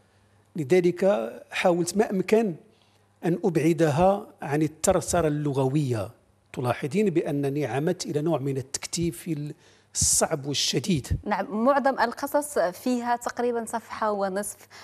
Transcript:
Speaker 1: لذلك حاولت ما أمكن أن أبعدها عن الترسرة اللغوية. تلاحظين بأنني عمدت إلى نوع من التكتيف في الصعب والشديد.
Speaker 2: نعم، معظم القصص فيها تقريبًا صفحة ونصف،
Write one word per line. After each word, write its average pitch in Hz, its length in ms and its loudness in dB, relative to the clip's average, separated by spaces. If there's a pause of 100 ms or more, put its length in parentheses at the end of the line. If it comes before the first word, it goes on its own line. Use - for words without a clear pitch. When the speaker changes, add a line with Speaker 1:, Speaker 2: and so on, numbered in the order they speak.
(560)
Speaker 1:
لذلك 180 760 2 (180)
حاولت 175 460 2
ما 214 140 2
أمكن 208 440 2 (720)
أن 175 200 2
أبعدها 165 840 2 (160)
عن 143 200 0
الترسرة 165 680 2
اللغوية. 135 840 0 (420)
تلاحظين 147 580 0
بأنني 143 560 -2
عمدت 151 400 -2
إلى 147 160 -2
نوع 156 160 0
من 135 180 -4
التكتيف - 600 -6
في 147 340 -6 (420)
الصعب 151 520 0
والشديد. 143 600 0 (180)
Speaker 2:
نعم، 202 400 -2
معظم 269 360 2
القصص 277 580 -2
فيها 240 580 0
تقريبًا 233 480 -4
صفحة 214 480 -4
ونصف، 196 440 -4 (260)